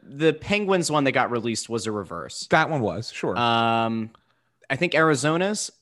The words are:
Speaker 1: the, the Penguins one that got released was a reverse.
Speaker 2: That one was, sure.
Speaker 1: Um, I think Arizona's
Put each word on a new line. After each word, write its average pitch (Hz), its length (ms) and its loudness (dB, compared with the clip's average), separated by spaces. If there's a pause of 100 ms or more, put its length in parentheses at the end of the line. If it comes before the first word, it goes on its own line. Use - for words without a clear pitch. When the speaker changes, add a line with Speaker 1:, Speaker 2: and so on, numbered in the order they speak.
Speaker 1:
the, 143 200 0
the 151 60 4
Penguins 190 560 0
one 151 140 2
that 135 80 4
got 120 180 2
released 117 380 -4
was 110 200 -4
a 110 40 -4
reverse. 87 600 -10
Speaker 2:
That 160 180 4
one 151 100 -2
was, 110 320 -4
sure. 107 260 -4
Speaker 1:
Um, 113 760 2 (580)
I 135 80 -2
think 165 180 -2
Arizona's 160 760 2 (120)